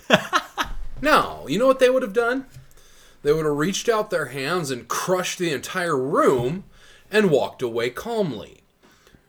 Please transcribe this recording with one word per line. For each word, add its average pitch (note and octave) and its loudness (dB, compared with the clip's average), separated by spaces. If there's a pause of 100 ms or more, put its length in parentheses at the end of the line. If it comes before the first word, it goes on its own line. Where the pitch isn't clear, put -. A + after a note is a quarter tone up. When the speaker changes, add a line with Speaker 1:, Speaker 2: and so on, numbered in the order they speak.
Speaker 1:
<laughs> - - (920)
Speaker 2:
No, G#3 2
you D3 0
know B3 4
what C4 4
they B3+ 6
would B3+ 2
have G#3+ -6
done? A#3 0 (800)
They C#3+ 2
would D#3+ 0
have D3 0
reached E3+ -2
out G#3+ 0
their D#3+ -2
hands C#3 -4
and A#2+ -6
crushed - -2
the F3 -2
entire D#3+ -2
room D3+ 2 (460)
and G#3 4
walked A#2 0
away A#2 -2
calmly. C#3+ -6 (720)